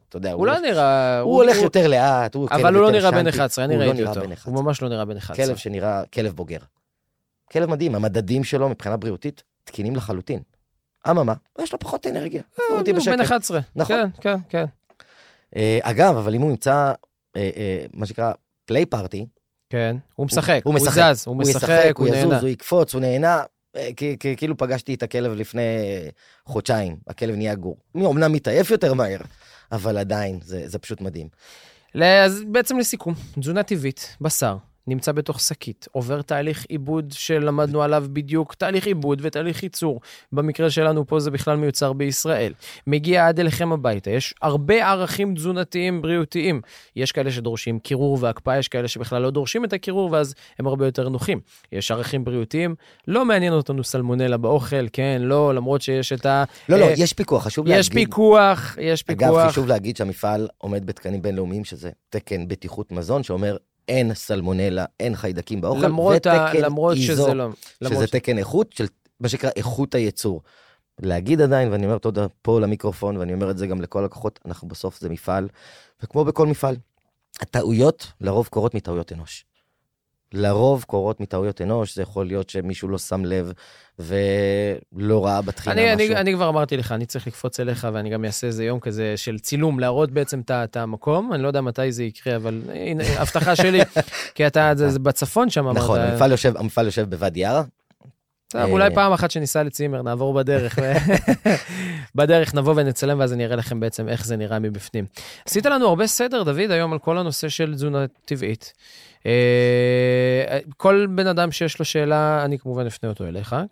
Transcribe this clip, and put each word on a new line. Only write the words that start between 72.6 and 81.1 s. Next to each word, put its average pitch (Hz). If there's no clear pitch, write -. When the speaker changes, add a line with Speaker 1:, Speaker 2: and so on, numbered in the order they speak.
Speaker 1:
למיקרופון, 101
ואני 90
אומר 95
את 95
זה 98
גם 92
לכל 98
הכוחות, 104
אנחנו 87
בסוף 92
זה 90
מפעל, 95
וכמו 147
בכל 151
מפעל, 135
הטעויות 120
לרוב 98
קורות 110
מטעויות 87
אנוש. 82
לרוב 107
קורות 101